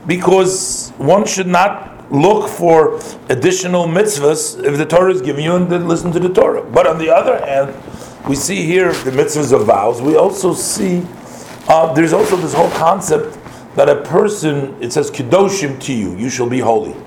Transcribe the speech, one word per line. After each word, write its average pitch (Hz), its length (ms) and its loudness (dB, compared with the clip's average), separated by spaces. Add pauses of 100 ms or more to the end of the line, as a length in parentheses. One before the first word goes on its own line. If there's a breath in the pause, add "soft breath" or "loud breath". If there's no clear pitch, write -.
because 180 880 0
one 190 300 2
should 190 200 -4
not - 640 -2
look 175 380 2
for 165 500 2 (300 loud breath)
additional 180 580 0
mitzvahs 160 800 0
if 143 140 0
the 156 80 0
Torah 180 260 4
is 185 80 -2
giving 143 240 -4
you 165 100 0
and 180 140 2
then 175 180 -2
listen 170 260 -2
to 165 60 0
the 180 120 0
Torah." - 320 2
But 156 240 2
on 165 120 0
the 160 120 0
other 170 340 4
hand, 139 300 -2 (520 loud breath)
we 139 80 0
see 180 300 -4
here 180 280 2
the - 180 -4
mitzvahs 143 420 0
of 104 140 4
vows. 113 340 2
We 147 160 2
also 185 380 2
see, 180 520 -4 (600 loud breath)
uh, 160 240 4
there's 160 220 2
also 190 220 2
this 156 180 -4
whole 170 160 2
concept 160 640 -2 (400 loud breath)
that 143 140 4
a 143 60 4
person, 143 840 -2
it 120 140 -6
says, 143 160 -2
"Kedoshim 151 720 0
to 139 100 -6
you, 95 240 -4
you 117 140 -6
shall 120 180 -4
be 127 120 -2
holy." 113 360 0 (100)